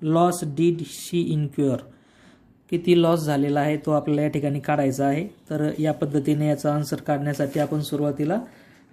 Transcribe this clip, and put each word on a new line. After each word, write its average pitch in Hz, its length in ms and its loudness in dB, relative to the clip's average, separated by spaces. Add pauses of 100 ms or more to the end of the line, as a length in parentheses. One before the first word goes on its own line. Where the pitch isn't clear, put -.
loss 170 420 2 (180)
did 165 220 2 (120)
she - 280 -4 (120)
incur? 139 420 0 (920)
किती 170 320 4
लॉस 165 220 4
झालेला 143 360 2
आहे 151 160 2 (100)
तो 156 40 0
आपल्याला 147 320 2
या 151 60 2
ठिकाणी 143 320 -2
काढायचा 139 460 0
आहे. 151 200 0 (240)
तर 151 280 -2
या 151 140 0
पद्धतीने 147 560 0
याचा 147 260 0
आन्सर 151 320 -4
काढण्यासाठी 147 540 -2
आपण 151 200 -2
सुरुवातीला 147 580 -2 (540)